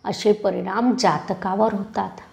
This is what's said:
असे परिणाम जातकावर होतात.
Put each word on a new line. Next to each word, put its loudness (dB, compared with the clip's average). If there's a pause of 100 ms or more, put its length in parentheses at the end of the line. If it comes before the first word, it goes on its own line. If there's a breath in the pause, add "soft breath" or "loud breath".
असे 2
परिणाम 0
जातकावर 0
होतात. -4 (240)